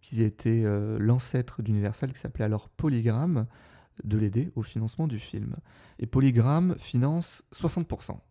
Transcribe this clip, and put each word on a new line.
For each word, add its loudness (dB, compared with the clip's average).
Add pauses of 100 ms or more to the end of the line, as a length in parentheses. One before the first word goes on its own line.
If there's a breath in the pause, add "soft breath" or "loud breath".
qui -2
était, 0
euh, -2
l'ancêtre 0
d'Universal, 0
qui -12
s'appelait -4
alors -2
Polygram, 0 (580 loud breath)
de 0
l'aider 0
au -4
financement -4
du -4
film. -8 (440 loud breath)
Et -4
Polygram 4
finance -2
soixante -4
pour -8
cent -12